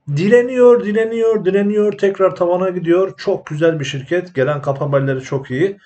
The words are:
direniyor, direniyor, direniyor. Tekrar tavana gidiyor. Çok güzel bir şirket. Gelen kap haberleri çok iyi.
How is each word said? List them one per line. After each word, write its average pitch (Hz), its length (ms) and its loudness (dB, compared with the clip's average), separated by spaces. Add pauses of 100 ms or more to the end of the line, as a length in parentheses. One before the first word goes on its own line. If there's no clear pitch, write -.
(160)
direniyor, 240 720 4
direniyor, 226 600 0
direniyor. 202 520 0
Tekrar 190 380 0
tavana 180 340 0
gidiyor. 180 480 0
Çok - 280 -4
güzel 156 340 0
bir 139 60 -6
şirket. 170 500 -6
Gelen 135 260 0
kap 139 200 -4
haberleri 135 400 -2
çok 135 300 -8
iyi. 175 340 -2